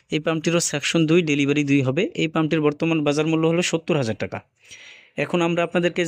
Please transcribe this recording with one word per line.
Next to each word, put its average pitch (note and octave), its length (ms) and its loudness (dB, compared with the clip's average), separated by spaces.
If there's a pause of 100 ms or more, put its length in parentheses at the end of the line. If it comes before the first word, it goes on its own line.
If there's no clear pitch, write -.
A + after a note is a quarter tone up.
(100)
এই D#3 100 -2
পাম্পটিরও E3 400 0
সেকশন D#3 460 -2
দুই E3 160 4
ডেলিভারি C#3+ 420 2
দুই C#3 180 2
হবে। C3 200 0 (120)
এই E3 140 -2
পাম্পটির D#3+ 320 0
বর্তমান D#3 440 0
বাজার D3 220 2
মূল্য D#3+ 200 2
হলো E3 160 2
সত্তর E3 340 -2
হাজার A2+ 220 -2
টাকা। F#2+ 200 -8 (760)
এখন E3+ 260 -2
আমরা E3+ 220 0
আপনাদেরকে F3 440 0